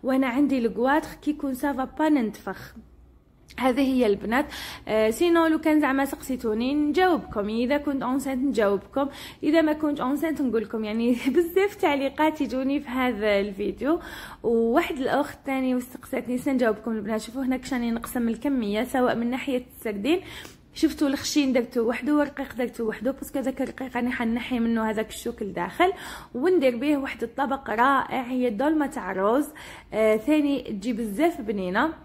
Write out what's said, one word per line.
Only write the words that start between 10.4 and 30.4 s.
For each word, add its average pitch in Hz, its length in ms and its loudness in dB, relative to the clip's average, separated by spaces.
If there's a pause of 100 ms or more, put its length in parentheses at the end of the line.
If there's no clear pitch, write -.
نقول 226 200 0
لكم. 220 220 -6
يعني 233 380 2
<laughs> 254 120 0
بزاف 359 400 2
تعليقات 294 680 0
يجوني 269 400 -2
في 285 80 -12
هذا 220 520 2
الفيديو. 208 600 -2 (420)
وواحد 240 560 2
الاخت 190 480 -2
ثاني 262 280 0
واستقساتني 247 640 -6
سنجاوبكم 240 520 0
البنات. 220 300 -2
شوفوا 233 220 -8
هنا 262 140 0
كشاني 240 340 -4
نقسم 233 380 -2
الكميه، 226 560 0
سواء 254 320 0
من 233 140 -2
ناحيه 254 320 -2 (140)
السردين، 233 440 0 (540)
شفتوا 311 340 2
الخشين 277 440 0
درتو 240 280 0
وحده 240 340 0
والرقيق 285 400 0
درتو 233 340 -4
وحده، 214 220 -2
باسكو 269 280 -6
هذاك 262 240 -2
الرقيق 254 340 -8
راني 247 140 0
حنحي 240 480 -2
منه 226 320 0
هذاك 214 180 -2
الشوك - 340 -8
لداخل، 190 500 0 (420)
وندير 262 420 4
به 285 200 2
واحد 269 260 -4
الطبق 269 480 -2
رائع، 254 520 2
هي 247 260 0
الدولمه 277 380 2
تاع 190 240 -6
الروز. 214 360 2 (460)
آه، 220 240 4
ثاني 285 460 2